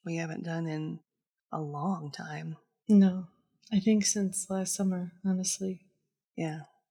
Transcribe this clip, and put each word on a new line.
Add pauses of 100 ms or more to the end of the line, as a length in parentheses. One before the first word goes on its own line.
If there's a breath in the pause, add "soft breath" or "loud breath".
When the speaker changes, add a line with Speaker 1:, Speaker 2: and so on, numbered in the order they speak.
Speaker 1:
we
haven't
done
in (520)
a
long
time. (300)
Speaker 2:
No. (420)
I
think
since
last
summer, (120)
honestly. (560)
Speaker 1:
Yeah. (320)